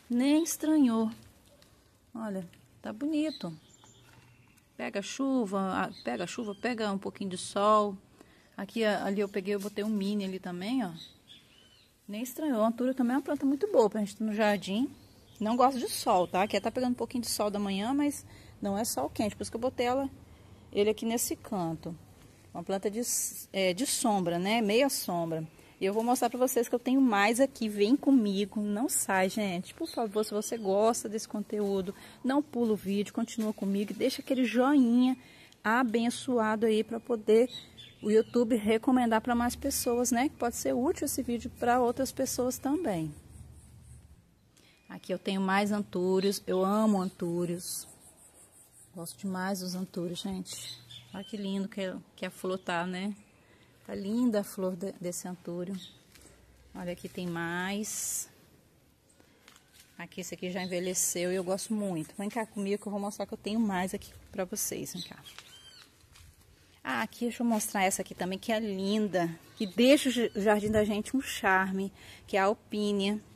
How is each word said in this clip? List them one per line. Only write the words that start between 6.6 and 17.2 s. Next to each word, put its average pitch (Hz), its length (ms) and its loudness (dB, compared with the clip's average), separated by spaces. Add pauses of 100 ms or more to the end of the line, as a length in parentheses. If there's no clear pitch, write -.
um 196 60 -2
pouquinho 196 320 -8
de 180 80 -6
sol. 208 580 2 (580)
Aqui, 202 300 -4
a-, 185 220 2
ali 196 160 0
eu 196 60 0
peguei, 202 260 -4
eu 202 60 -2
botei 208 220 -4
um 214 60 -2
mini 202 380 0
ali 190 120 -6
também, 190 460 -4
ó. 170 60 -4 (1160)
Nem 214 160 -6
estranhou. 254 400 0
A 226 60 6
antúria 247 240 0
também 254 220 2
é - 20 4
uma - 80 0
planta 285 220 -2
muito 277 260 2
boa 240 160 8
pra 220 120 -2
gente 202 160 -4
ter 220 80 -6
no 214 100 -2
jardim. 208 560 2 (500)
Não 220 160 0
gosta 254 240 4
de 392 80 -2
sol, 254 380 2
tá? 185 160 2
Aqui 208 180 0
tá 226 100 -2
pegando 247 220 0
um 240 40 -4
pouquinho 233 260 -4